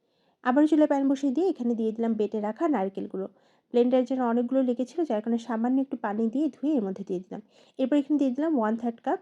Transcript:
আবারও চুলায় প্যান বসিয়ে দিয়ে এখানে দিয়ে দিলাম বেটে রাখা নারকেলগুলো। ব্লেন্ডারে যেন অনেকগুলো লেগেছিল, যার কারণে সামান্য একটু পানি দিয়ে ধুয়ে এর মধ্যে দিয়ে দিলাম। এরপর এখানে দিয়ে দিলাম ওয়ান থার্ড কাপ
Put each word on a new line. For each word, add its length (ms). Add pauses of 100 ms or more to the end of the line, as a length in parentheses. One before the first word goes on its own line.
(440)
আবারও 220
চুলায় 240
প্যান 180
বসিয়ে 240
দিয়ে 160
এখানে 260
দিয়ে 180
দিলাম 220
বেটে 260
রাখা 280
নারকেলগুলো। 580 (480)
ব্লেন্ডারে 300
যেন 160 (120)
অনেকগুলো 300
লেগেছিল, 420
যার 180
কারণে 160
সামান্য 420
একটু 160
পানি 320
দিয়ে 200
ধুয়ে 260
এর 80
মধ্যে 220
দিয়ে 160
দিলাম। 200 (380)
এরপর 180
এখানে 220
দিয়ে 160
দিলাম 240
ওয়ান 180
থার্ড 240
কাপ 220